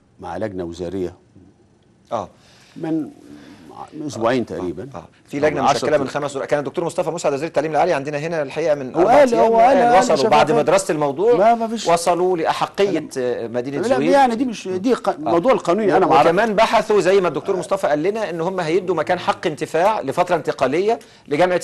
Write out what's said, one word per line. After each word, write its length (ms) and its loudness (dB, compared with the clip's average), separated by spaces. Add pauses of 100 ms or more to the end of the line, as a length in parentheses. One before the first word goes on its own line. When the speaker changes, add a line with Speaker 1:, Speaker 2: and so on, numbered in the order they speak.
(200)
Speaker 1:
مع 180 -10
لجنة 260 -8
وزارية 520 -8 (960)
Speaker 2:
آه. 180 -8 (460)
Speaker 1:
من، 340 -6 (840)
من 140 -12
أسبوعين 340 -2
Speaker 2:
آه. 40 -6
Speaker 1:
تقريبًا. 500 -10
Speaker 2:
آه. 120 -16 (200)
في 100 -10
Speaker 1:
أو 60 -2
Speaker 2:
لجنة 200 0
Speaker 1:
عشرة 120 4
Speaker 2:
مشكلة 220 0
من 60 -4
Speaker 1:
أيام. 40 -4
Speaker 2:
خمس 280 -6
ور-، 100 -6
كان 140 -2
الدكتور 260 -6
مصطفى 240 -4
مسعد 240 -2
وزير 140 -4
التعليم 240 -4
العالي 220 0
عندنا 240 -4
هنا 240 -4
الحقيقة 340 -2
من 200 -8
Speaker 1:
هو 60 2
Speaker 2:
أربع 180 6
Speaker 1:
قال، 140 4
Speaker 2:
أيام، 120 4
Speaker 1:
هو 140 4
قال، 180 6
Speaker 2:
وقال 160 4
Speaker 1:
قال 60 6
Speaker 2:
وصلوا 180 2
Speaker 1:
شاف 100 2
Speaker 2:
بعد 200 4
Speaker 1:
قال 80 2
Speaker 2:
ما 60 4
دراسة 300 2
الموضوع 440 0
Speaker 1:
ما، 200 4
ما 120 -2
فيش. 200 -6
Speaker 2:
وصلوا 500 2
لأحقية، 800 -2
آه، 300 -2
مدينة 300 -6
Speaker 1:
لا، 100 -2
Speaker 2:
زويل. 220 2
Speaker 1:
يعني 260 4
دي 100 -2
مش، 220 -6
دي 280 0
ق-، 140 -2
Speaker 2:
آه. 80 -2
Speaker 1:
موضوع 340 2
القانوني 460 2
أنا 80 4
Speaker 2:
و-، 40 2
Speaker 1:
ما 60 4
أعرفش. 140 6
Speaker 2:
وكمان 260 2
بحثوا 460 2
زي 200 4
ما 60 0
الدكتور 280 -4
مصطفى 320 -2
قال 160 0
لنا 260 -4
إن 120 -6
هم 180 -4
هيدوا 360 -2
مكان 240 -2
حق 280 -4
انتفاع 540 0
لفترة 340 -2
انتقالية 640 -2 (280)
لجامعة 360 2